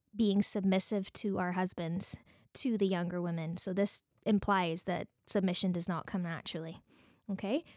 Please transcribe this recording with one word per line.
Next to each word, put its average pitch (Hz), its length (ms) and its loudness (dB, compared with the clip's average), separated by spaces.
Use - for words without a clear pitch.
being 202 260 4
submissive 190 720 2
to 196 240 0
our 180 140 0
husbands, 180 640 -2
to 226 220 0
the 196 100 4
younger 180 340 -2
women. 170 360 -4
So 185 160 -2
this 196 300 0
implies 190 580 2
that - 240 -4
submission 185 460 2
does 175 160 -2
not 170 160 -2
come 180 180 -4
naturally, 165 580 -8
okay? 208 360 -2